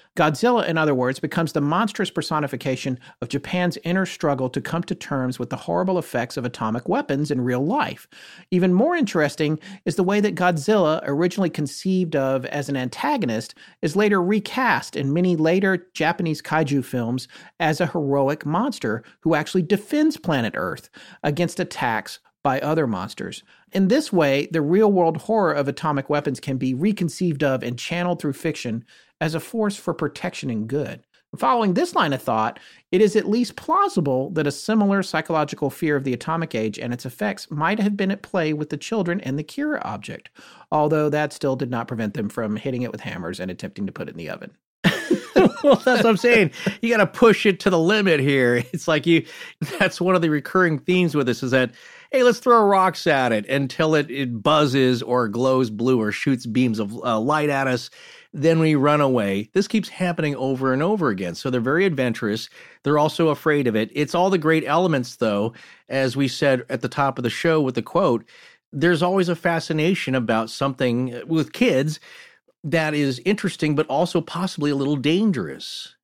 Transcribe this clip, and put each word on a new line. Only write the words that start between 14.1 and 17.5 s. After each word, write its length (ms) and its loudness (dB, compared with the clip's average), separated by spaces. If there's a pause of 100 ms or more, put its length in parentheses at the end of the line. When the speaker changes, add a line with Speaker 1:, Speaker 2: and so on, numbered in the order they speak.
Speaker 1:
recast 760 0
in 160 -2
many 240 2
later 560 2
Japanese 480 -2
kaiju 420 0
films 440 -4 (320)